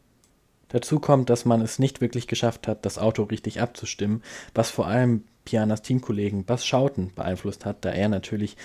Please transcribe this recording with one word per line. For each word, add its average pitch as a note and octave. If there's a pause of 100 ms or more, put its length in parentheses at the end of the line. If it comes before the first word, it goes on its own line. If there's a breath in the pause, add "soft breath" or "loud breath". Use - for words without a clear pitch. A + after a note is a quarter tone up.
(680)
Dazu C3+
kommt, C3+
dass A#2+
man A#2
es -
nicht C3+
wirklich A#2+
geschafft A#2
hat, -
das -
Auto A2
richtig G#2+
abzustimmen, G#2+ (320 loud breath)
was A2+
vor -
allem A#2 (220)
Pianas G#2+
Teamkollegen G#2
Bas B2
Schouten B2+
beeinflusst -
hat, G2+
da F#2
er G2
natürlich G#2